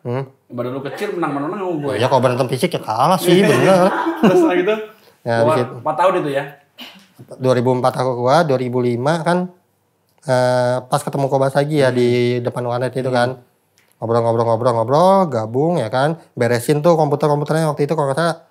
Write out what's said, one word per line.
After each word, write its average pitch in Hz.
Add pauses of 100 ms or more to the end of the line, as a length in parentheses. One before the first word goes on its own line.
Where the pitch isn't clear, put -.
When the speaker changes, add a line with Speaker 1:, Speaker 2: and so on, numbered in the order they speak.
Speaker 1:
Hmm? 131 (240)
Speaker 2:
Badan 123
lu 135
kecil, 196
menang-menang 151
sama 180
gue. 135
Speaker 1:
Iya, 117
kalau 131
berantem 123
fisik 139
ya -
kalah 135
sih, 175
Speaker 2:
<laughs> -
Speaker 1:
bener. 180 (320)
Speaker 2:
Terus 185
setelah 175
itu, 185 (460)
Speaker 1:
Ya, 117
Speaker 2:
keluar 117
Speaker 1:
habis 123
itu. 127
Speaker 2:
empat 151
tahun 185
itu 147
ya? 139 (920)
Speaker 1:
Dua 127
ribu 123
empat 127
aku 131
keluar, 127
dua 139
ribu 127
lima 123
kan, 175 (760)
eh, 127
pas 143
ketemu 143
Kobas 135
lagi 147
ya, 131
Speaker 2:
Hmm. 123
Speaker 1:
di 123 (320)
depan 123
warnet 123
itu 131
Speaker 2:
Hmm. 127
Speaker 1:
kan. 123 (680)
Ngobrol-ngobrol-ngobrol-ngobrol, 117
gabung 127
ya 117
kan. 147 (120)
Beresin 120
tuh 170
komputer-komputernya 147
waktu 147
itu 147
kalau 151
nggak 135
salah 165 (140)